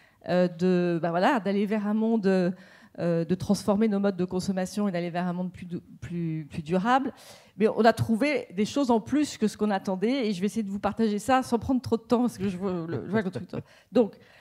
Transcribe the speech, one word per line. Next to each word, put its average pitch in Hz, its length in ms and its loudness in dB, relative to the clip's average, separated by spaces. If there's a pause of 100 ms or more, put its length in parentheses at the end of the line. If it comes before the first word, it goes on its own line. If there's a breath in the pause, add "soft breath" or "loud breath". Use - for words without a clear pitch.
(300 soft breath)
euh, 180 180 4
de, 175 540 2
bah 170 80 0
voilà, 196 320 2
d'aller 202 240 0
vers 202 200 -2
un 208 80 0
monde, 220 340 2
euh, 185 220 4 (500 loud breath)
euh, 165 260 0
de 170 100 0
transformer 208 540 2
nos 196 100 0
modes 202 160 0
de 180 80 -2
consommation 185 640 -2
et 190 40 -2
d'aller 175 180 -2
vers 175 180 -2
un 175 60 -2
monde 180 180 -4
plus - 140 -14
du-, 170 160 -8 (180)
plus, 160 500 -6
plus 160 140 -8
durable. 226 480 0 (460 loud breath)
Mais 208 100 4
on 214 160 2
a 226 80 8
trouvé 220 640 0
des 202 100 0
choses 269 240 0
en 233 120 2
plus 285 360 -2
que 208 120 0
ce - 80 -8
qu'on 214 120 0
attendait 208 580 0
et 220 40 0
je 175 80 -6
vais 196 60 0
essayer 220 180 -2
de 196 80 -8
vous 202 80 -6
partager 208 400 0
ça 262 240 2
sans 240 160 0
prendre 254 220 0
trop 226 160 0
de 226 60 -20
temps 240 180 2
parce 247 160 0
que 190 100 -2
je 180 100 -4
vois 190 140 -4 (160)
le, 127 180 -6
je 170 60 -10
vois 220 100 2
le 185 80 -4
truc. - 200 -8 (420 soft breath)
Donc, 214 240 2 (260 loud breath)